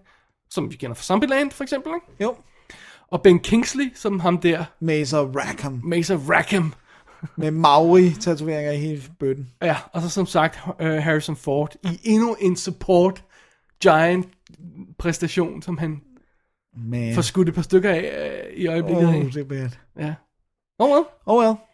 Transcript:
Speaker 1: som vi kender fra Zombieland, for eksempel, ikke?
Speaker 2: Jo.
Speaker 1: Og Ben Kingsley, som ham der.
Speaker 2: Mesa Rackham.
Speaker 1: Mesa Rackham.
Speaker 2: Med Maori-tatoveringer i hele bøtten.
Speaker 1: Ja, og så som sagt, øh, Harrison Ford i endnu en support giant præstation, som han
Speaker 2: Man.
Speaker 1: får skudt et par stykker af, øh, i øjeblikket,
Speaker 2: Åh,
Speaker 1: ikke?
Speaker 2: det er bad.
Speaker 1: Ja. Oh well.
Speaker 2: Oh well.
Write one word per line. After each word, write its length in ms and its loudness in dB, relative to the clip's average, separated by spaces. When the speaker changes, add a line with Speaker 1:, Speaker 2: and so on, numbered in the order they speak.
Speaker 1:
som 220 -6
vi 40 -16
kender 200 -10
fra 80 -16
Zombieland, 480 0
for 120 -12
eksempel, 320 -6
ikke? 280 -10
Speaker 2:
Jo. 120 -4
Speaker 1:
Og 100 -4
Ben 180 8
Kingsley, 560 -2
som 240 -4
ham 180 0
der. 260 0
Speaker 2:
Mesa 400 0
Rackham. 600 -6
Speaker 1:
Mesa 340 -2
Rackham. 440 0
Speaker 2:
Med 140 -2
Maori-tatoveringer 1200 4
i 60 -2
hele 240 -6
bøtten. 280 -4
Speaker 1:
Ja, 120 0
og 80 -4
så 80 -4
som 160 -2
sagt, 340 0
øh, 220 -2
Harrison 320 -2
Ford 380 -2
i 200 -6
endnu 380 2
en 140 2
support 680 0
giant 460 4
præstation, 600 -2
som 160 -8
han 240 -6
Speaker 2:
Man. 260 -4
Speaker 1:
får 60 0
skudt 280 2
et 60 -4
par 60 -2
stykker 300 2
af, 400 -4
øh, 100 -14
i 40 0
øjeblikket, 400 0
Speaker 2:
Åh, 80 4
Speaker 1:
ikke? 140 -2
Speaker 2:
det 100 -10
er 40 -6
bad. 260 -8
Speaker 1:
Ja. 140 -6
Oh 120 2
well. 120 4
Speaker 2:
Oh 180 4
well. 120 4